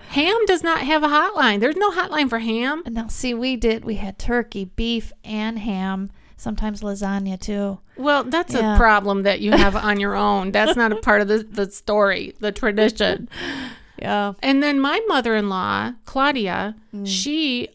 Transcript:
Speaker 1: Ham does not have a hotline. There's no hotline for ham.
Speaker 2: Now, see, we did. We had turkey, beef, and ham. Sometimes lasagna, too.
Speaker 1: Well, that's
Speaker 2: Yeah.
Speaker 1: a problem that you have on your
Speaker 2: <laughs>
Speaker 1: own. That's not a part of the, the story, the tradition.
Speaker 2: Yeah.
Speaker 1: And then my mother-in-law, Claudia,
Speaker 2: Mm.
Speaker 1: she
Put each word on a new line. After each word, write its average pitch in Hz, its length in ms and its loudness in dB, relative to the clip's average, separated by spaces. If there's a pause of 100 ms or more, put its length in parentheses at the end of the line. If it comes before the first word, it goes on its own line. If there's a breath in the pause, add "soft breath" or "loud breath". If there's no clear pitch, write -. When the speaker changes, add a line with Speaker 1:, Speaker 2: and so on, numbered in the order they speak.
Speaker 1:
Ham 392 380 2
does 370 160 2
not 330 180 0
have 302 220 2
a 311 40 4
hotline. 294 520 2
There's 262 160 2
no 403 160 2
hotline 320 380 0
for 226 100 -2
ham. 233 480 -2
Speaker 2:
Now, 226 200 -4
see, 247 280 -4
we 254 200 -2
did. 226 300 0
We 220 100 -4
had 202 220 -4
turkey, 233 480 -2
beef, 226 480 -4 (100)
and 214 360 -4
ham. 190 500 -4 (280 soft breath)
Sometimes 214 440 -4
lasagna, 196 580 -4
too. 202 400 -4 (180)
Speaker 1:
Well, 277 260 2
that's 320 320 -2
Speaker 2:
Yeah. 220 180 2
Speaker 1:
a 208 40 4
problem 202 460 4
that 196 180 0
you 208 100 0
have 196 240 6
on 208 240 0
your 202 160 -2
Speaker 2:
<laughs> 208 140 2
Speaker 1:
own. 196 220 0
That's 208 240 2
not 233 160 2
a 214 60 0
part 208 240 4
of 208 60 0
the, 214 120 2
the 208 320 -4
story, 196 680 0
the 208 120 -2
tradition. 214 800 0 (720 loud breath)
Speaker 2:
Yeah. 202 400 -2
Speaker 1:
And 269 200 2
then 285 180 2
my 285 280 0
mother-in-law, 214 840 0 (120)
Claudia, 220 720 -2 (180)
Speaker 2:
Mm. 202 140 -8
Speaker 1:
she 254 680 -2